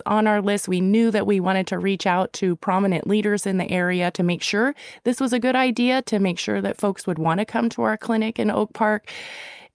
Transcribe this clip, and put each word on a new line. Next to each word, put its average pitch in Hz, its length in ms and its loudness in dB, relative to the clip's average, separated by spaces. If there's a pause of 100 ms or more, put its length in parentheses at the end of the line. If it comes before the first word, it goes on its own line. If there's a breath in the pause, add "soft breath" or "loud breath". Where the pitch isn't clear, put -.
on 214 220 2
our 208 160 2
list. 202 240 0
We 185 120 0
knew 220 300 4
that 202 160 0
we 202 140 2
wanted 185 280 0
to 180 120 -4
reach 196 260 -2
out 185 280 0
to 180 240 0
prominent 190 500 0
leaders 208 400 0
in 190 100 0
the 175 140 -2
area 180 400 0
to - 100 -4
make 175 220 0
sure 240 320 0 (300 loud breath)
this 247 140 0
was 247 140 0
a 247 60 2
good 254 160 2
idea, 254 480 2
to 214 160 0
make 185 180 2
sure 202 240 -2
that 196 160 -4
folks 196 300 -4
would 170 100 -2
want 165 220 0
to 214 60 -2
come 233 240 0
to 233 120 -6
our 220 160 0
clinic 220 400 -2
in 208 140 0
Oak 214 220 0
Park, 214 360 0 (640 loud breath)